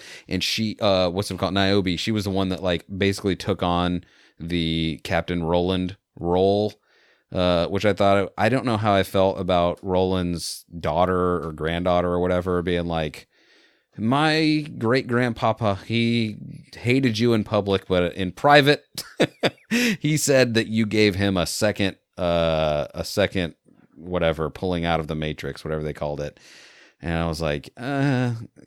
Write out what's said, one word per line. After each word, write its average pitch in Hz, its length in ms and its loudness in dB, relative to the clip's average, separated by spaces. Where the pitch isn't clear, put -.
And 92 140 -2
she, 110 360 -4
uh, 92 300 2
what's 95 220 -4
it 92 80 -6
called? 92 160 -2
Niobe, 98 420 2
she 113 140 -4
was 107 140 -2
the 101 60 -2
one 95 180 0
that, 92 140 -4
like, 87 220 -2
basically 98 400 0
took 95 280 -4
on 87 400 0
the 82 640 -2
Captain 85 400 -2
Roland 90 540 0
role, 98 540 0
uh, 90 340 2
which 95 180 -4
I 101 80 4
thought, 98 440 2
I 107 120 2
don't 120 160 0
know 113 120 0
how 104 160 2
I 95 100 4
felt 95 360 0
about 87 440 0
Roland's 92 800 -2
daughter 90 680 0
or 80 80 -6
granddaughter 87 560 0
or 87 120 0
whatever 90 400 0
being 87 260 -2
like, 80 400 -4
"My 151 680 0
great-grandpapa, 117 1080 0
he 117 520 0
hated 123 440 2
you 120 140 4
in 110 100 2
public, 98 440 0
but 90 280 2
in 92 160 -4
private, 143 540 4
<laughs> - 280 -4
he 156 180 0
said 131 360 4
that - 140 2
you 110 180 2
gave 107 300 4
him 98 220 0
a 82 80 2
second, 104 520 0
uh, 80 760 0
a 85 100 -8
second 90 520 -2
whatever, 82 540 0
pulling 87 360 -2
out 82 160 2
of 76 60 -10
the 78 80 -6
Matrix," 78 500 -6
whatever 78 180 -4
they 76 100 -6
called 73 280 -6
it. 71 180 -10
And 82 180 -4
I 82 80 -2
was 80 140 -4
like, 73 360 -4
"Uh, 127 580 -2